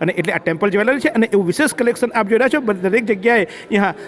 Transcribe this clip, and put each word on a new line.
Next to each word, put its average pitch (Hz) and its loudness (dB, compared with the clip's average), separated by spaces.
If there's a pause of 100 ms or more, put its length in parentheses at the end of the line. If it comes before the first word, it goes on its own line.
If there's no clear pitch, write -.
અને 170 0
એટલે 180 -2
આ 165 -4
ટેમ્પલ 165 -2
જ્વેલરી 214 2
છે. 302 0
અને 226 0
એવું 196 2
વિશેષ 277 0
કલેક્શન 240 0
આપ 214 0
જોઈ 220 2
રહ્યા 254 2
છો 294 0
બ-, 214 -2
દરેક 190 0
જગ્યાએ 208 0
અહીંયા, 202 0 (140)